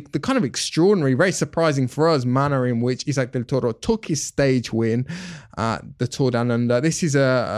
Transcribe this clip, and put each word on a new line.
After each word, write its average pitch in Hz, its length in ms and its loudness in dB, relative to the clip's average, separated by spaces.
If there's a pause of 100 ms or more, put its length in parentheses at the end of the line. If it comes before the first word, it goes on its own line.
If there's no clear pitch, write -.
(120)
the 139 80 -2
kind 262 180 0
of 190 60 0
extraordinary, 156 720 2
very 175 180 2
surprising 143 560 0
for 151 200 0
us, 143 160 2
manner 131 420 0
in 120 140 0
which 123 280 -2
Isaac 131 240 -2
Del 123 100 -2
Toro 120 300 -2
took 226 320 -2
his 147 200 -4
stage 131 480 0
win 113 340 0 (500)
at 110 260 -2 (160)
the 123 80 -2
Tour 131 240 -2
Down 120 220 0
Under. 120 280 2
This 160 220 0
is 143 140 2
a, 131 420 2